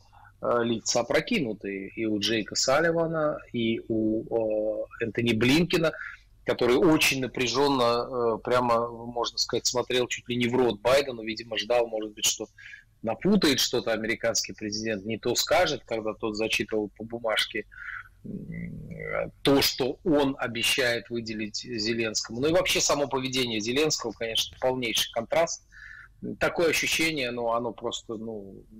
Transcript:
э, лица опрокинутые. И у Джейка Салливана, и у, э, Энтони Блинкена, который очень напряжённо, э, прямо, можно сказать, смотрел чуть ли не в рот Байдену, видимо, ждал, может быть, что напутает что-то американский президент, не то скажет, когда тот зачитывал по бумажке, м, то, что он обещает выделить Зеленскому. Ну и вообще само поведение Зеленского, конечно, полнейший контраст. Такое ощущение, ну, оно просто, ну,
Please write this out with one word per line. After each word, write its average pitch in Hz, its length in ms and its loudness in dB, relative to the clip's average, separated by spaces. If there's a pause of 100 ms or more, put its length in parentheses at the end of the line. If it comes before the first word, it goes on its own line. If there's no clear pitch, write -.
(420)
э, 120 220 2
лица 120 360 0
опрокинутые. 110 880 -2
И 113 160 -4
у 107 140 0
Джейка 107 360 -2
Салливана, 160 840 0 (140)
и 117 360 0
у, 110 960 0 (180)
э, - 20 -2
Энтони 117 300 0
Блинкена, 156 580 2 (520)
который 120 320 4
очень 156 460 4
напряжённо, 123 1120 2
э, - 80 -2
прямо, 120 460 4
можно 117 480 -4
сказать, - 280 0
смотрел 123 420 0
чуть - 200 -8
ли 120 80 -2
не 120 120 2
в 120 80 -2
рот 117 260 4
Байдену, 127 420 4
видимо, 113 340 -6
ждал, 117 300 4
может 107 260 -4
быть, 107 120 -4
что - 200 -2 (560)
напутает 147 580 2
что-то 117 320 0
американский 110 600 -2
президент, 107 520 -4
не 110 120 -4
то 120 180 0
скажет, 156 500 2
когда 110 280 -4
тот 110 220 -4
зачитывал 107 600 -2
по 107 80 -12
бумажке, 113 600 -4 (600)
м, 55 1080 -8 (100)
то, 139 200 6
что 135 420 -2
он 143 340 4
обещает 120 720 0
выделить 110 540 -6
Зеленскому. 113 760 -2
Ну 147 80 2
и 160 40 2
вообще 175 280 2
само 143 280 2
поведение 131 520 -2
Зеленского, 123 520 0
конечно, 113 480 -4
полнейший 127 520 0
контраст. 151 540 0 (720)
Такое 160 300 2
ощущение, 147 640 0
ну, 120 200 -2
оно 117 200 0
просто, 113 440 -6
ну, 104 480 -10 (160)